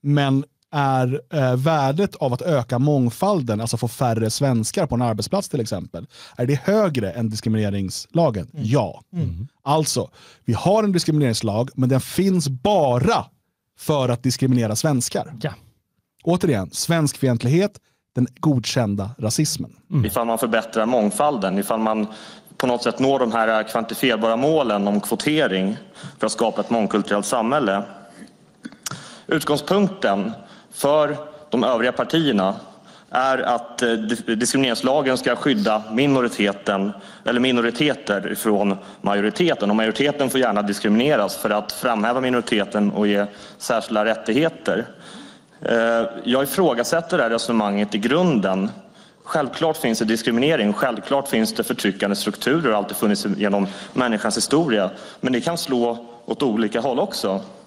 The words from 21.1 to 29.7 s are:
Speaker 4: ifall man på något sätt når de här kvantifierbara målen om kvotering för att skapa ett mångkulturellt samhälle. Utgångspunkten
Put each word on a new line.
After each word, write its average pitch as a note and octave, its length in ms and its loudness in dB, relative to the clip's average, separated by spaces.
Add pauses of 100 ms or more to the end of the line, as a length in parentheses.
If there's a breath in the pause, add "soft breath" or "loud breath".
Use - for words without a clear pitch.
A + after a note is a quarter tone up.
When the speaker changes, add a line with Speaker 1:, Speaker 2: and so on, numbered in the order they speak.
Speaker 4:
ifall A2 220 0
man A2 260 0 (500 loud breath)
på C3 100 -2
något B2 160 0
sätt A#2 160 0
når C3+ 200 4
de A#2+ 140 2
här A2 300 2
kvantifierbara A2+ 720 0
målen B2 520 2
om G2+ 120 2
kvotering A2+ 760 0 (420 loud breath)
för G#2+ 80 -2
att A2 60 -2
skapa A2 280 0
ett - 100 -6
mångkulturellt G2+ 560 0
samhälle. A2+ 560 0 (1400 loud breath)
Utgångspunkten D3 1040 0 (400 loud breath)